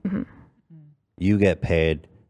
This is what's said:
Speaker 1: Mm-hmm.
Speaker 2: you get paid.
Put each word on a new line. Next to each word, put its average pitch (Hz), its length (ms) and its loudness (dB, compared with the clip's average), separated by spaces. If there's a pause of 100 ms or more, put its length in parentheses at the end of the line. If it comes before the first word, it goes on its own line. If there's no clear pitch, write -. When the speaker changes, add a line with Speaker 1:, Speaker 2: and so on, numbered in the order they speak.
Speaker 1:
Mm-hmm. 190 180 -6 (960)
Speaker 2:
you 98 200 0
get 95 240 2
paid. 80 460 0 (220)